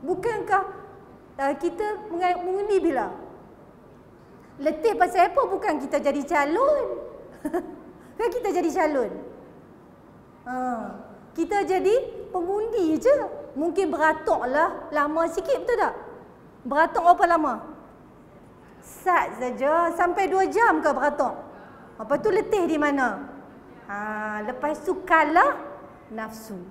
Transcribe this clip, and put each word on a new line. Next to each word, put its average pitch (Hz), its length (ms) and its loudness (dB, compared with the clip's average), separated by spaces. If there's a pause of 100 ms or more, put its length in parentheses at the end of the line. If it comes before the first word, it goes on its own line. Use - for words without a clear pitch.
Bukankah, 381 580 0 (760)
uh, 277 160 0
kita 349 280 -4 (280)
menga-, 359 320 0
mengundi 392 320 0
bila? 269 320 0 (1500)
Letih 320 360 2
pasal 359 360 4
apa? 554 160 4
Bukan 359 320 -2
kita 277 160 -2
jadi 285 280 0
calon. 415 580 2 (600)
<laughs> - 760 -8
Kan 466 80 0
kita 415 240 -2
jadi 339 180 0
calon? 285 420 0 (1300)
Ha. 254 120 -6 (760)
Kita 381 320 0
jadi 370 320 2 (380)
pengundi 381 680 0
je. 539 160 6 (400)
Mungkin 339 340 0
beratuklah 311 1040 0
lama 302 380 0
sikit, 359 320 -2
betul 480 160 0
tak? 294 160 0 (720)
Beratuk 294 400 2
berapa 381 180 8
lama? 311 280 2 (1300)
Sat 233 560 0
saja, 294 560 0
sampai 370 320 2
dua 381 200 2
jam 359 360 4
ke 311 80 4
beratuk? 262 440 0 (640)
Apa 277 200 -2
tu 427 120 2
letih 381 360 2
di 320 120 0
mana? 277 400 0 (680)
Ha, 202 60 -8 (500)
lepas 277 400 -4
tu - 180 -2
kalah 330 520 4 (580)
nafsu. 220 420 -12 (160)